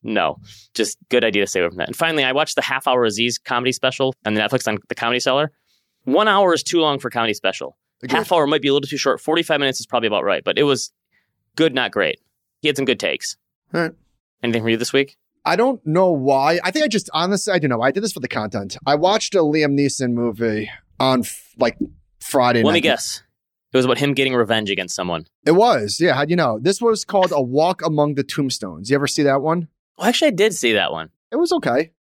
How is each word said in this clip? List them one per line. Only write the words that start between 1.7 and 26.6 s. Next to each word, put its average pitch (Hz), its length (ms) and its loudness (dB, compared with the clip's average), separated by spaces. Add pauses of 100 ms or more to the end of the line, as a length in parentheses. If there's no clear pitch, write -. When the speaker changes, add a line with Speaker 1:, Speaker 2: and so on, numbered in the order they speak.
Speaker 1:
that. 87 100 -4
And - 80 -10
finally, 160 280 0
I 127 80 0
watched 147 240 -2
the 147 60 0
Half 131 260 -4
Hour 127 180 2
Aziz 117 320 -2
comedy 123 340 -2
special 131 420 -2 (120)
on 107 100 0
Netflix 107 320 0
on 107 100 -2 (120)
the - 60 -6
Comedy 120 240 -2
Cellar. 139 320 0 (520)
One 180 240 2
hour 196 260 4
is 156 100 0
too 170 160 0
long 147 200 0
for 131 80 -8
a 110 40 -6
comedy 117 220 0
special. 92 440 -6 (260)
Speaker 2:
Agreed. 131 140 0
Speaker 1:
Half 160 140 -2
hour 165 140 4
might 151 160 0
be 135 60 -2
a 139 60 2
little 143 140 -2
too 143 100 -8
short. - 240 0
Forty-five 160 380 -2
minutes 135 200 -2
is - 60 -12
probably 113 220 -2
about 101 160 0
right, 82 200 -2
but 98 160 -2
it 143 40 4
was 139 280 0 (640)
good, 156 180 2
not 123 180 -2
great. 85 280 0 (420)
He 151 60 0
had 147 80 0
some 139 100 -2
good - 140 0
takes. - 380 -6 (360)
Speaker 2:
All 165 80 0
right. 160 100 -4 (520)
Speaker 1:
Anything 117 200 0
for 113 60 -2
you 113 80 2
this 117 160 -6
week? 139 240 0 (280)
Speaker 2:
I 160 100 2
don't 240 300 -2
know 175 260 2
why. 139 520 2
I 185 80 -2
think 302 140 0
I - 20 0
just, 208 260 -2
honestly, 185 400 0
I 180 60 4
don't 147 100 0
know. 117 120 0
I 131 100 4
did 196 120 -4
this 214 80 -4
for - 80 -12
the 127 80 -8
content. 104 580 -6
I 139 100 4
watched 190 400 0
a 190 40 6
Liam 151 400 2
Neeson 135 340 0
movie 113 560 -2 (300)
on, 127 220 2
f-, - 380 -12
like, 120 180 2 (420)
Friday 123 440 2
Speaker 1:
Let 147 80 6
me 170 60 4
Speaker 2:
night. 165 60 2
Speaker 1:
guess. - 380 -2 (500)
It 131 60 4
was 127 80 4
about 120 140 2
him 143 160 2
getting 131 180 2
revenge 110 380 0
against 92 240 -4
someone. 85 320 -4 (180)
Speaker 2:
It 147 60 4
was. 170 480 4
Yeah. 165 160 2
How'd 147 160 -2
you 175 40 2
know? 135 240 0
This 175 220 -2